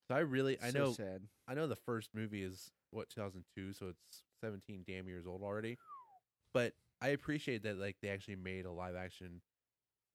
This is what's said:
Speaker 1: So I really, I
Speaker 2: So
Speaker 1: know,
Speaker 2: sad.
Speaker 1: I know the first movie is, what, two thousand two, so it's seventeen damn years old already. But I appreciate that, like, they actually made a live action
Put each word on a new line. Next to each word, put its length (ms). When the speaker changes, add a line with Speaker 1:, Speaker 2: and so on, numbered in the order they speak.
Speaker 1:
So 80
I 40
really, 420
I 80
Speaker 2:
So 100
Speaker 1:
know, 140
Speaker 2:
sad. 340
Speaker 1:
I 100
know 120
the 80
first 380
movie 280
is, 300
what, 180
two 100
thousand 340
two, 200
so 160
it's 340
seventeen 440
damn 260
years 180
old 140
already. 360
But 220
I 80
appreciate 540
that, 140
like, 240
they 80
actually 280
made 280
a 60
live 240
action 460